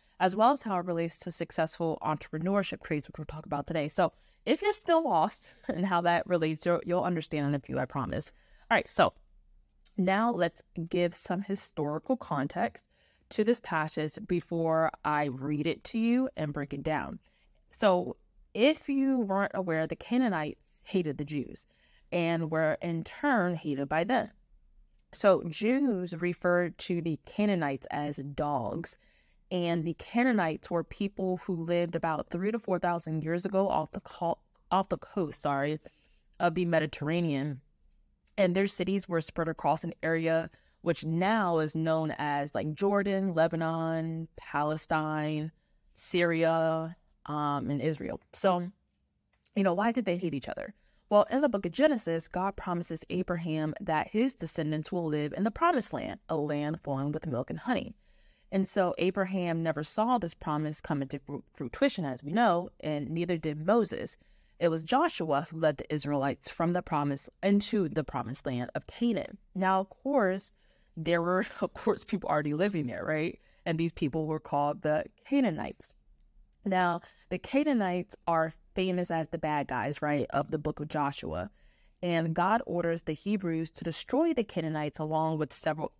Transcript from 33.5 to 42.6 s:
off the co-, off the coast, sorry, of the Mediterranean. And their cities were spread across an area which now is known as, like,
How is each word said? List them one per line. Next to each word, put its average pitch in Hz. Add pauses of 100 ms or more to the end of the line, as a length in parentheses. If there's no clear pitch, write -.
off 156
the 196
co-, - (320)
off 190
the 165
coast, -
sorry, 143 (580)
of 170
the 175
Mediterranean. 151 (800)
And 185
their 196
cities 190
were 170
spread 160
across 156
an 165
area 165 (320)
which 170
now 175
is 156
known 160
as, 143
like, 151